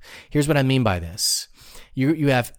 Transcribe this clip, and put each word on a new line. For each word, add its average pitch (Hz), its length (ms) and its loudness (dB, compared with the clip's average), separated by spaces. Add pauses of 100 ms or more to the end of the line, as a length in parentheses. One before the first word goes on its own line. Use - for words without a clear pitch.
(320)
Here's 147 160 2
what 147 100 2
I 135 60 4
mean 131 180 2
by 101 160 2
this. 85 500 -6 (460)
You, 135 180 0
you 156 180 2
have 123 300 0